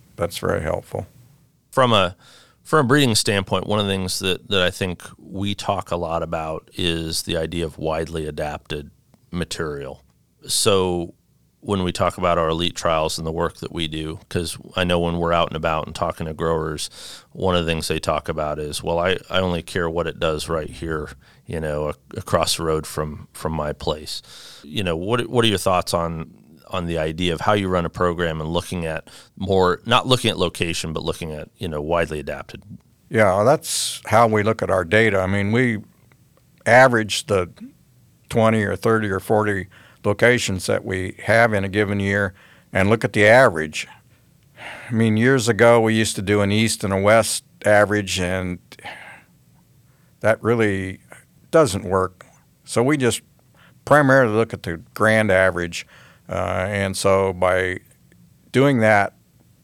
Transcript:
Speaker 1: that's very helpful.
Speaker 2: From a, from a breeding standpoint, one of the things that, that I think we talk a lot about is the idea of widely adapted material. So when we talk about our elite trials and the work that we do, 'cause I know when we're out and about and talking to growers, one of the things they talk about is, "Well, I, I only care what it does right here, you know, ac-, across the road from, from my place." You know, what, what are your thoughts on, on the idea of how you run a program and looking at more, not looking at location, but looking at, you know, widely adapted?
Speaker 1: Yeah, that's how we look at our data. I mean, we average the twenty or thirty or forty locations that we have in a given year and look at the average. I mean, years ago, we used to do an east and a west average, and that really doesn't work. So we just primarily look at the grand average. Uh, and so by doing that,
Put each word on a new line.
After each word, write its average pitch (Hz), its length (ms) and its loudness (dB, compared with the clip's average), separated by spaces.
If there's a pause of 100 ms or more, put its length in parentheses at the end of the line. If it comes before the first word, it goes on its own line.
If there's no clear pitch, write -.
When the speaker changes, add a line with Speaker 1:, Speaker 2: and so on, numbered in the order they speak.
(160)
Speaker 1:
that's - 220 -6
very 92 240 -4
helpful. 87 460 -8 (640)
Speaker 2:
From 127 200 4
a, 95 240 4 (460)
from 156 240 2
a - 20 -2
breeding 131 280 4
standpoint, 98 520 0
one 104 120 0
of 104 80 0
the 98 40 -2
things 95 280 -4
that, 92 300 -4
that 98 120 2
I 90 80 2
think 90 340 -6 (140)
we 98 360 -6
talk - 380 -4
a 87 60 -2
lot 82 260 -4
about 80 520 -8
is 82 480 -4
the 90 120 -6
idea 82 300 -4
of 76 120 -10
widely 78 480 -6
adapted 76 640 -10 (420)
material. 73 720 -10 (460)
So 90 680 0 (460)
when 101 240 -2
we 90 80 -2
talk - 260 -2
about 87 200 2
our 82 120 2
elite 85 260 -2
trials 80 420 0
and 80 100 -6
the 80 40 -4
work 82 260 -4
that - 140 -10
we 85 160 -4
do, 78 320 -8 (100)
'cause 82 280 -4 (180)
I 92 80 0
know 90 160 2
when 85 180 -2
we're 85 160 0
out 85 160 2
and - 80 -8
about 80 300 -2
and - 80 -14
talking 85 320 -6
to 78 60 -10
growers, 78 560 -4 (420)
one 92 240 -2
of 87 100 0
the 82 60 -2
things 80 160 -4
they 80 120 -2
talk 76 300 -4
about 78 300 -4
is, 76 240 -8
"Well, 85 160 0
I, 90 180 0 (120)
I 92 100 0
only 90 220 -2
care 85 280 -4
what 82 160 -4
it 78 140 -8
does 78 300 -4
right 78 200 -4
here, 78 400 -8 (360)
you 82 140 -8
know, 76 300 -4
ac-, 76 80 -10 (180)
across - 420 0
the 85 60 -6
road 80 220 -2
from, 76 480 -8
from - 200 -6
my 76 180 -6
place." 76 500 -8 (420)
You 76 200 -6
know, 87 120 -4
what, 107 320 -4
what 117 180 0
are - 20 6
your 101 100 2
thoughts 90 360 0
on, 85 400 -4 (340)
on 90 180 -6
the 82 120 -4
idea 82 360 -2
of 78 80 -6
how 107 120 0
you 98 160 -2
run 90 160 -2
a 80 40 -4
program 85 520 -2
and 78 100 -6
looking 85 340 -4
at 80 240 -8 (280)
more, 95 480 2
not 113 200 2
looking 123 260 2
at 82 60 -6
location, 85 540 -4
but 80 120 -6
looking 80 280 -6
at, 76 160 -12 (100)
you 92 120 -8
know, 76 120 -8
widely 80 380 -2
adapted? 71 420 -12 (480)
Speaker 1:
Yeah, 104 360 4
that's - 600 0
how 117 200 6
we 107 160 2
look 110 180 0
at - 80 -4
our 92 140 2
data. 101 380 4
I 92 60 0
mean, 101 260 0
we 120 240 2 (880)
average 117 640 6
the 90 220 0 (800)
twenty 113 360 2
or 95 120 -2
thirty 110 340 0
or 95 120 -2
forty 104 460 0 (360)
locations 104 640 2
that 98 180 -2
we 95 400 -6
have 113 300 4
in 98 100 0
a 98 60 -6
given 101 280 -2
year 98 360 -2 (400)
and 95 160 2
look 113 160 2
at 104 80 -4
the 104 120 4
average. 101 640 4 (1040)
I - 20 -8
mean, 113 240 2
years 120 320 2
ago, 117 320 6
we 110 140 2
used 110 240 0
to 107 40 -6
do 101 200 2
an 98 100 2
east 107 320 0
and 98 80 -2
a 98 80 0
west 104 460 4 (200)
average, 104 540 4
and 92 400 -4 (1600)
that 110 240 0
really 104 560 0 (520)
doesn't 107 340 2
work. 92 400 -2 (400)
So - 180 0
we 147 140 2
just 120 240 0 (640)
primarily 135 480 6
look 113 200 0
at 90 100 -12
the 82 180 -8 (120)
grand 107 380 4
average. 87 560 2 (400)
Uh, 92 400 -4
and 98 300 -2
so 95 340 2
by 92 480 0 (720)
doing 135 280 4
that, 107 340 4 (500)